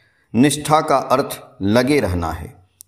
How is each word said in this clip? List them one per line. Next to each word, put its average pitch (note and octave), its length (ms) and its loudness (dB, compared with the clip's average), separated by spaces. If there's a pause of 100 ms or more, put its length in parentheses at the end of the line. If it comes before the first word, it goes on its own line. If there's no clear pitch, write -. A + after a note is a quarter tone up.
(340)
निष्ठा D3 460 2
का D3+ 160 0
अर्थ - 460 -2 (200)
लगे B2+ 380 2
रहना F2 300 -4
है। - 380 -14 (200)